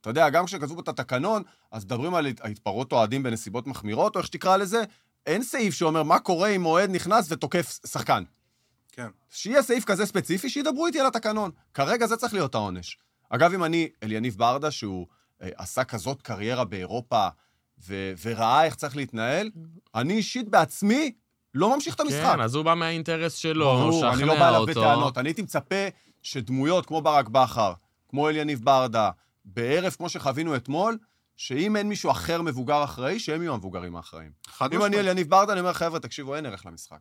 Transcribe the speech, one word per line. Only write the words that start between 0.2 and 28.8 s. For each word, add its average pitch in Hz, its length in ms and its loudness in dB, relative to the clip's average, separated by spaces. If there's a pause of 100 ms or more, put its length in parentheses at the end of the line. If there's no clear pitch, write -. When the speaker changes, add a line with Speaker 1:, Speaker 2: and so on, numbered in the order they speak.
Speaker 1:
גם 165 160 2
כשכתבו 170 340 -8
את - 80 -10
התקנון, 156 560 -4 (280)
אז 107 140 -12
מדברים 127 300 -4
על 151 120 0
הת-, 123 180 -8
התפרעות 107 460 -6
אוהדים 127 320 2
בנסיבות 117 440 -6
מחמירות, 131 480 -2
או 190 40 -2
איך - 80 -6
שתקרא 185 300 2
לזה, 202 260 -2 (420)
אין 185 180 0
סעיף 226 300 -2
שאומר 160 300 0
מה 165 160 4
קורה 185 300 0
אם 185 160 0
אוהד 180 240 4
נכנס 180 420 0
ותוקף 160 380 -2
ש-, - 220 -14
שחקן. 123 320 0 (680)
Speaker 2:
כן. 120 160 -14 (220)
Speaker 1:
שיהיה 254 340 2
סעיף 254 220 0
כזה 202 200 0
ספציפי, 190 440 -4
שידברו 285 380 -2
איתי 294 120 -2
על 269 80 2
התקנון. 214 440 -2 (220)
כרגע 220 340 2
זה 226 100 0
צריך 233 160 -4
להיות 165 220 -2
העונש. 92 420 -6 (320)
אגב, 165 240 4
אם 185 100 0
אני, 165 260 0 (140)
אליניב 110 340 -4
ברדה, 135 340 0
שהוא, 92 360 -8 (340)
אה, 92 140 -12
עשה 95 280 -4
כזאת 123 380 -6
קריירה 113 440 -4
באירופה, 101 640 -2 (600)
ו-, 95 260 -8 (100)
וראה 117 420 4
איך 151 100 -2
צריך 139 200 -8
להתנהל, 135 540 -4 (460)
אני 139 180 0
אישית 220 360 -2
בעצמי 214 640 2 (420)
לא 202 220 4
ממשיך 302 200 -4
את - 40 -10
המשחק. 202 360 2
Speaker 3:
כן, 120 60 0
אז 113 140 0
הוא 156 100 0
בא 165 80 4
מהאינטרס 165 640 -2
שלו, 156 300 0
Speaker 1:
ברור, 135 340 4
Speaker 3:
שכנע 123 140 4
Speaker 1:
אני 131 100 2
לא 156 160 4
בא 139 100 10
אליו - 120 6
Speaker 3:
אותו. 131 100 0 (100)
Speaker 1:
בטענות. 123 360 4
אני 127 120 -2
הייתי 165 120 -6
מצפה 190 460 -4 (440)
שדמויות 135 540 0
כמו 156 160 -4
ברק 147 260 4
בכר, 117 460 4 (360)
כמו 147 200 0
אליניב 151 340 -2
ברדה, 117 460 4 (360)